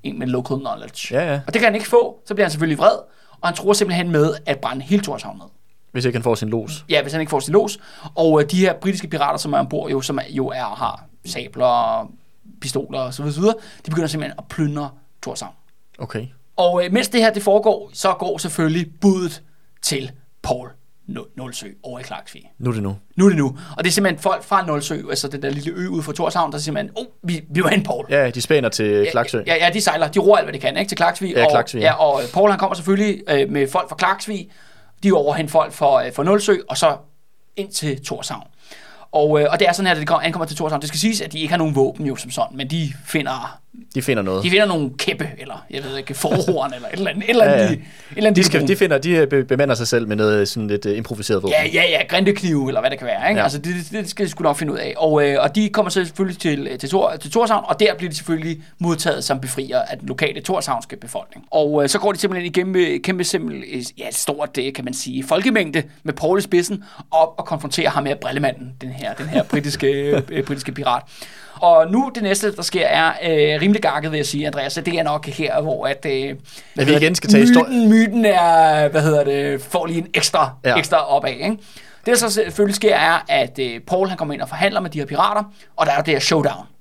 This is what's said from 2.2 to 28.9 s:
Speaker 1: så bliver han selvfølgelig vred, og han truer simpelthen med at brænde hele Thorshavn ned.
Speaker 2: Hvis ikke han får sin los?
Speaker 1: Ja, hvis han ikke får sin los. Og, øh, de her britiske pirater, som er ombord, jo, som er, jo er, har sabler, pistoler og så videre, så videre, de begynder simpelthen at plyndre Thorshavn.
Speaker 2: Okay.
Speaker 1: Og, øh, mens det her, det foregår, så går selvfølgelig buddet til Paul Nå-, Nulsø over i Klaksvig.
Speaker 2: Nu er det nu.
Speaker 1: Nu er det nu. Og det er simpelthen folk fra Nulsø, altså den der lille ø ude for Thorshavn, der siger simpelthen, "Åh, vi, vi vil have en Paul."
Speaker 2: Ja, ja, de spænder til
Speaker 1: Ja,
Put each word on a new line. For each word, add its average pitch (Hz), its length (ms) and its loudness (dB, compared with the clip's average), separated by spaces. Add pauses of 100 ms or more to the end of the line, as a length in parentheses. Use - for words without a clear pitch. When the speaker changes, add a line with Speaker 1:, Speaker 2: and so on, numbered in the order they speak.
Speaker 1:
så 208 80 -6
bliver 202 120 2
han 165 40 -2
selvfølgelig 156 280 0
vred, 208 180 6 (440)
og 175 80 -2
han 170 60 -4
truer 196 200 2
simpelthen 180 360 0
med 151 240 4 (120)
at 143 120 -2
brænde 131 240 -8
hele 196 200 2
Thorshavn 113 360 -10
ned. 87 80 -20 (460)
Speaker 2:
Hvis 123 120 -4
ikke 120 120 0
han 117 60 -2
får 117 120 4
sin 110 140 -4
los? 110 420 -6
Speaker 1:
Ja, 147 120 2
hvis 143 100 -6
han 160 80 -4
ikke 156 100 -6
får 147 100 0
sin 139 120 -6
los. 208 260 2 (360)
Og, 160 280 4
øh, 147 80 -2
de 185 60 0
her 185 160 4
britiske 180 360 -4
pirater, 151 300 -2
som 151 140 -6
er 135 60 2
ombord, 143 320 -4
jo, 135 100 0
som 135 180 -4
er, 131 120 -6
jo 131 180 -2
er, 120 280 -8
har 110 280 -6 (220)
sabler, 120 840 0 (500)
pistoler 135 380 -6
og 127 160 -6
så 143 80 -10
videre, 147 120 -4
så 151 60 -6
videre, 214 140 4 (320)
de 165 40 -8
begynder 160 180 -2
simpelthen 147 300 -6
at - 100 -16
plyndre 147 420 -4 (320)
Thorshavn. 117 300 -12 (460)
Speaker 2:
Okay. 117 280 -8 (300)
Speaker 1:
Og, 180 280 4
øh, 180 80 -2
mens 233 160 2
det 240 120 2
her, 220 120 6
det 208 100 -4
foregår, 208 520 2
så 190 180 0
går 180 260 -4
selvfølgelig 160 480 -2 (140)
buddet 185 420 2 (400)
til 135 280 -4 (320)
Paul 127 260 -4 (400)
Nå-, - 180 -10 (100)
Nulsø 123 300 -12 (160)
over 123 160 -12
i 131 40 -14
Klaksvig. - 400 -16 (160)
Speaker 2:
Nu 123 120 -2
er 117 40 -2
det 107 80 -4
nu. 101 140 -4 (200)
Speaker 1:
Nu 185 80 4
er 202 40 10
det 175 100 4
nu. 131 180 0 (200)
Og 165 80 -6
det 180 60 2
er - 20 -2
simpelthen 190 300 0
folk - 220 -2
fra 190 220 0
Nulsø, 147 300 -4 (140)
altså 139 180 -4
den 139 140 -10
der 139 80 -4
lille 147 200 -6
ø 180 180 -8
ude 170 140 -4
for 147 100 -8
Thorshavn, 160 400 -2
der 151 60 -8
siger 151 60 -6
simpelthen, 147 340 -6
"Åh, 254 60 -10 (180)
vi, 175 100 -4
vi 156 80 -6 (200)
vil 185 40 2
have - 100 -2
en 196 80 2
Paul." - 280 -6
Speaker 2:
Ja, 143 140 4
ja, 123 60 0
de 123 100 -8
spænder 135 280 2
til 107 180 -2
Speaker 1:
Ja, 104 240 2